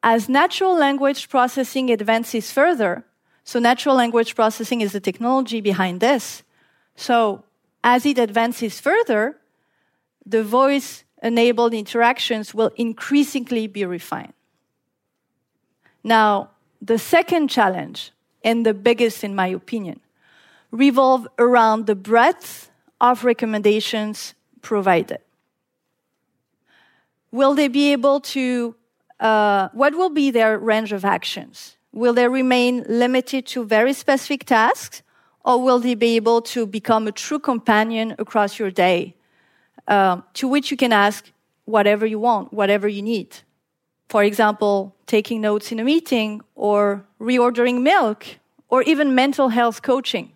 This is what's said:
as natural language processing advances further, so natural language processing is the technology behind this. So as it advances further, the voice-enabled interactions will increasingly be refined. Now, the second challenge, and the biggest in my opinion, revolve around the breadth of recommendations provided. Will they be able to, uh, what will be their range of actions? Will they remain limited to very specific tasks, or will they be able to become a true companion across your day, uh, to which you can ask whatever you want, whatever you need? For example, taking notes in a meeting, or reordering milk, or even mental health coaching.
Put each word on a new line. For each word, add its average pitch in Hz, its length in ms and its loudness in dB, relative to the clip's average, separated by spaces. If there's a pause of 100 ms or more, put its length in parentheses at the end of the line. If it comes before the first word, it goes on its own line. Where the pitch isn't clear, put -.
as 226 260 2
natural 359 480 2
language 277 540 0
processing 254 600 -2
advances 226 640 -2
further, 269 540 0 (380)
so - 140 -6
natural 254 380 2
language 233 400 0
processing 226 460 -2
is 196 100 -4
the 202 80 -6
technology 233 600 -2
behind 185 400 -2
this. 240 440 -2 (500)
So 226 480 0 (400)
as 247 240 2
it 269 120 0
advances 226 600 -2
further, 285 580 0 (880)
the 220 200 -2
voice-enabled 240 1300 0
interactions 233 800 -2
will 220 220 0
increasingly 240 920 -2
be 202 180 -6
refined. - 500 -10 (1700)
Now, 214 460 2 (300)
the 226 180 0
second 339 500 2
challenge, 190 640 -2 (320)
and 226 200 0
the 220 100 2
biggest 233 500 -2
in 202 100 -10
my 185 140 -2
opinion, 185 520 -10 (680)
revolve 262 560 2 (100)
around 226 500 4
the 214 80 0
breadth 233 760 0 (320)
of 240 220 2
recommendations 214 1080 -2 (300)
provided. 190 560 -2 (2000)
Will 269 240 2
they 285 140 2
be 285 240 2
able 277 280 2
to, 247 540 -4 (460)
uh, 208 540 2
what 277 200 2
will 359 160 0
be 285 200 0
their 220 280 2
range 220 340 -2
of 196 120 -6
actions? - 720 -6 (160)
Will 240 220 0
they 240 140 4
remain 247 600 0
limited 247 600 0
to 240 160 -6
very 220 280 2
specific 269 520 -2
tasks, - 580 0 (420)
or 254 160 2
will 254 200 2
they 247 140 0
be 233 220 2
able 233 240 2
to 233 240 -6
become 214 420 -2
a 208 60 -6
true - 260 -8
companion 226 800 -2
across 208 400 -2
your 202 120 -4
day, 180 440 0 (760)
uh, 190 340 2 (120)
to 269 140 -6
which 277 220 -2
you 277 60 -6
can 240 160 0
ask 208 380 0 (340)
whatever 208 420 2
you 220 120 -4
want, 220 340 -2
whatever 202 360 0
you 202 140 -6
need? 214 340 -6 (720)
For 208 140 2
example, 208 720 0 (120)
taking 214 340 -2
notes 214 320 -2
in 226 80 -6
a 226 40 -4
meeting, 240 580 -2 (120)
or 202 500 0 (160)
reordering 247 600 0
milk, 285 440 2 (420)
or 254 140 2
even 285 320 2
mental 262 340 2
health 233 340 0
coaching. 247 540 -4